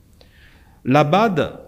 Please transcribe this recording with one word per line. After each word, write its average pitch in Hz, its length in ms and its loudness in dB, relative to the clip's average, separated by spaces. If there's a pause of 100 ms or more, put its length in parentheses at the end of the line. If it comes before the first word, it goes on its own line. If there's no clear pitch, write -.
(840)
La 147 200 2
bad, 185 640 -2